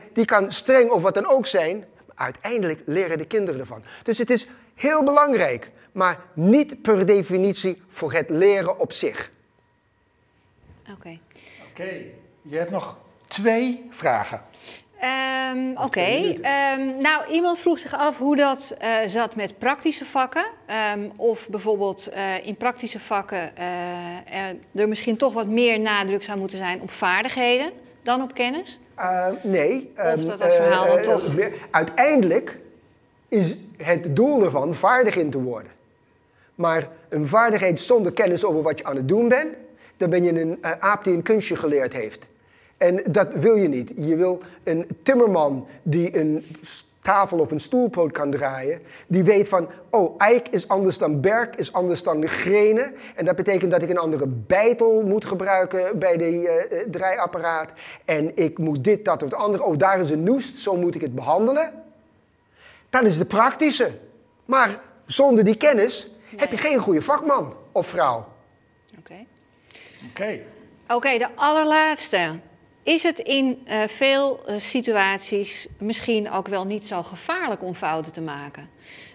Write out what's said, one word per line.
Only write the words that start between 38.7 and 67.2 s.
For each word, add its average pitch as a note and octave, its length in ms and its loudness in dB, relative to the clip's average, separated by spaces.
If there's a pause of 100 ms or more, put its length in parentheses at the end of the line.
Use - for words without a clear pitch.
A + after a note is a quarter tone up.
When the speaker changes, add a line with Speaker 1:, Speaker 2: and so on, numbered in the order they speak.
Speaker 1:
je - 60 -14
aan C#3 120 -6
het C3 120 -2
doen A3+ 200 4
bent, D4 260 2 (420)
dan F3 140 0
ben F3 140 4
je E3 160 2
een, E3 220 -4
eh, E3 160 -4
aap G3 260 0
die F#3 100 2
een E3+ 80 0
kunstje G#3+ 340 0
geleerd C#3+ 360 0
heeft. A2 320 -10 (520)
En F3+ 340 2
dat F#3+ 220 2
wil G3+ 240 4
je F#3+ 120 4
niet. B2+ 280 -4
Je D#3 200 0
wil F3+ 260 0 (220)
een E3+ 220 -2 (160)
timmerman F3 640 2 (160)
die E3+ 360 0
een D#3 280 0 (160)
s-, - 220 -14 (180)
tafel F#3+ 360 2
of D3+ 120 0
een D3+ 100 -4
stoelpoot F#3 520 0
kan C#3+ 180 -4
draaien, C#3 500 -4 (260)
die F#3 180 2
weet G3+ 240 6
van, F3 200 0 (220)
"Oh, G3 300 2
eik A#3+ 280 4
is F3 200 -2
anders G3 300 0
dan D3+ 220 0
berk, A3 360 0
is - 160 -6
anders F3+ 300 -2
dan D#3+ 180 -2
de D#3+ 60 -2
grenen. G#3+ 680 2 (200)
En E3+ 100 -4
dat E3+ 120 2
betekent F#3+ 340 0
dat F3 120 2
ik E3+ 80 -2
een F3+ 80 0
andere D#3 280 0
beitel A3 760 2
moet G#3 220 0
gebruiken F#3 760 0
bij F3 180 2
de, E3+ 80 0
eh, E3+ 560 0
eh, A3+ 100 -6
draaiapparaat. E3+ 800 -2 (340)
En D#3 320 -2
ik E3 220 0
moet D3+ 260 -2
dit, G#3+ 200 2
dat E3 180 0
of C3+ 80 -4
het - 80 -6
andere. G#3 260 0
Oh, D#3+ 140 0
daar F#3+ 220 4
is D#3 100 0
een D#3 120 0
noest, A3+ 360 0
zo F#3+ 180 -2
moet F3 180 0
ik D#3 60 -10
het C#3 140 -6
behandelen." A3 580 0 (1160)
Dat B3+ 140 2
is E3+ 140 4
de F3+ 60 0
praktische. B3 640 2 (540)
Maar A#3+ 360 2 (260)
zonder B3 380 6
die G#3+ 120 4
kennis B3 540 2 (260)
heb C#4+ 140 -2
je G#3+ 120 -6
Speaker 2:
Nee. - 80 0
Speaker 1:
geen C4+ 80 2
goede F#3 240 0
vakman C4+ 520 0 (180)